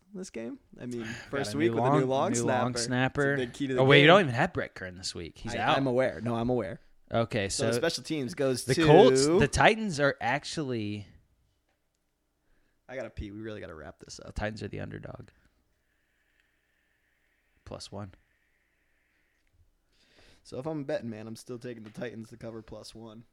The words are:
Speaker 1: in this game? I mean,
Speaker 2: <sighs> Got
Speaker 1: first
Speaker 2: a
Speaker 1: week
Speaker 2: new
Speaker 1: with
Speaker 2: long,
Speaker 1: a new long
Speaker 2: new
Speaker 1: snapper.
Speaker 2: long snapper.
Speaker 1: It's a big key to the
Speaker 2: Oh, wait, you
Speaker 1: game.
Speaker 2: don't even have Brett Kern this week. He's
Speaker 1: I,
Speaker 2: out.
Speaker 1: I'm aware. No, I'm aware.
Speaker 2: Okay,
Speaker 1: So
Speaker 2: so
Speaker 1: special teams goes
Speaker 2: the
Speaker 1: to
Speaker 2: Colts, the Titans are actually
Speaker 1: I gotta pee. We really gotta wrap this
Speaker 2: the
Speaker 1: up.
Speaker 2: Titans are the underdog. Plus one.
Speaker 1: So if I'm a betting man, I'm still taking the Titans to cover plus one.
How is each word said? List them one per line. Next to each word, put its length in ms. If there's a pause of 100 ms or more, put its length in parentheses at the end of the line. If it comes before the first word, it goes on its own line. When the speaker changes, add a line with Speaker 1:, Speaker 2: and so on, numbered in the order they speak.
(120)
Speaker 1:
in 60
this 120
game? 280 (220)
I 60
mean, 160
Speaker 2:
<sighs> 280
Got 0
Speaker 1:
first 240
Speaker 2:
a 20
Speaker 1:
week 140
Speaker 2:
new 60
Speaker 1:
with 80
Speaker 2:
long, 120
Speaker 1:
a 40
new 60
long 260
Speaker 2:
new 40
Speaker 1:
snapper. 280
Speaker 2:
long 120
snapper. 580
Speaker 1:
It's 80
a 40
big 80
key 140
to 60
the 60
Speaker 2:
Oh, 40
wait, 160
you 20
Speaker 1:
game. 60
Speaker 2:
don't 140
even 120
have 180
Brett 220
Kern 240
this 160
week. 240
He's 160
Speaker 1:
I, 40
Speaker 2:
out. 200
Speaker 1:
I'm 80
aware. 360
No, 120
I'm 160
aware. 300 (300)
Speaker 2:
Okay, 380
Speaker 1:
So 220
Speaker 2:
so 80
Speaker 1:
special 260
teams 300
goes 300
Speaker 2:
the 100
Speaker 1:
to 100
Speaker 2:
Colts, 420
the 220
Titans 500
are 220
actually 840 (1800)
Speaker 1:
I 100
gotta 120
pee. 220
We 100
really 220
gotta 120
wrap 260
this 180
Speaker 2:
the 100
Speaker 1:
up. 60
Speaker 2:
Titans 280
are 60
the 120
underdog. 480 (2250)
Plus 260
one. 200 (2250)
Speaker 1:
So 160
if 80
I'm 140
a 40
betting 240
man, 180
I'm 100
still 220
taking 240
the 80
Titans 380
to 80
cover 240
plus 340
one. 380